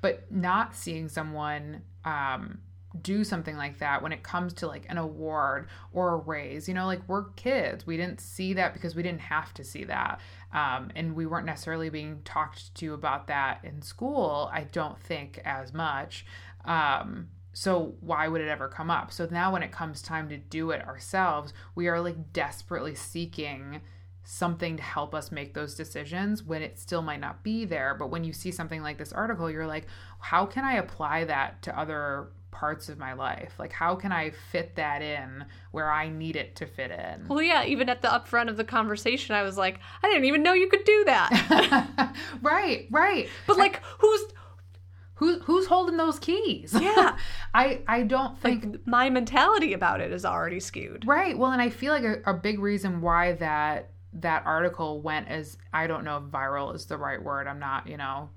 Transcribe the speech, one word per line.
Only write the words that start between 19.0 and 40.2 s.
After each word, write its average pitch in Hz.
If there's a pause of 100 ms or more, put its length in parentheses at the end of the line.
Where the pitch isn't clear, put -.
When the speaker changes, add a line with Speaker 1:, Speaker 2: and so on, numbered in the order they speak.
Speaker 1:
So 170
now 175
when 175
it -
comes 156
time 156
to 147
do 160
it -
ourselves, 147 (220)
we 175
are, 170
like, 165
desperately 143
seeking 147 (420)
something 170
to 151
help 147
us 151
make 147
those 147
decisions 185
when 156
it -
still 170
might 147
not -
be 220
there. 143
But 143
when 165
you 165
see -
something 160
like 151
this 147
article, 185
you're 156
like, 156 (340)
"How 180
can 262
I 262
apply 160
that 143
to -
other 147 (240)
parts 151
of 147
my 131
life? -
Like, -
how 175
can 190
I 156
fit -
that 147
in 143 (280)
where 156
I 156
need 160
it -
to 156
fit -
in?" -
Speaker 2:
Well, 285
yeah, 330
even 240
at 247
the 247
upfront 233
of 220
the 220
conversation, 220
I 208
was 196
like, 190 (240)
"I 392
didn't 311